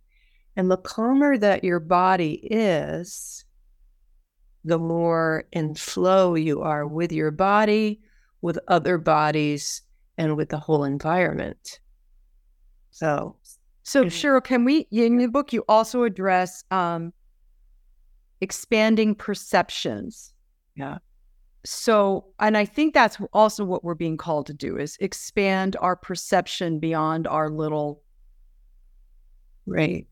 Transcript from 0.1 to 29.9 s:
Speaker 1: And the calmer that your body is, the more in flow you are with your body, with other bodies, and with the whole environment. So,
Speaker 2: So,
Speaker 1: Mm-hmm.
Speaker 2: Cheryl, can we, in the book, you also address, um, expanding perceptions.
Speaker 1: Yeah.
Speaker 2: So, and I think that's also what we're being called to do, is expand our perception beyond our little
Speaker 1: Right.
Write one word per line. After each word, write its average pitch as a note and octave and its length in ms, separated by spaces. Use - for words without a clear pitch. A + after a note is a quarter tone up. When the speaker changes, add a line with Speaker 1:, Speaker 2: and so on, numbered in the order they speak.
Speaker 1:
And F#3 140
the F#3 80
calmer C4+ 600
that G3+ 260
your F3 160
body F3+ 540
is, E3+ 920
the E3 120
more E3 720
in D#3 220
flow F#3 600
you D#3 260
are D3+ 240
with E3 260
your D#3 200
body, G#3 680
with E3+ 260
other F3 320
bodies, D3+ 840
and D#3 180
with D#3 140
the D3+ 100
whole D3 240
environment. D#3 960
So, - 460
Speaker 2:
So, C4+ 200
Speaker 1:
Mm-hmm. F3 60
Speaker 2:
Cheryl, C4+ 340
can A#3+ 220
we, D4 260
in A#3 260
the B3 100
book, C#4 260
you A3+ 140
also A3 360
address, F#3 680
um, E3+ 440
expanding G#3+ 720
perceptions. - 1160
Speaker 1:
Yeah. C#3+ 240
Speaker 2:
So, G3+ 600
and G#3+ 160
I G#3 80
think D4 300
that's A#3+ 240
also G#3 320
what F3+ 180
we're E3+ 120
being D#3+ 200
called D3+ 320
to D3 60
do, - 240
is C#3+ 240
expand F#3+ 800
our F3+ 160
perception F3 840
beyond D#3+ 480
our D#3 220
little D3+ 520
Speaker 1:
Right. F3 460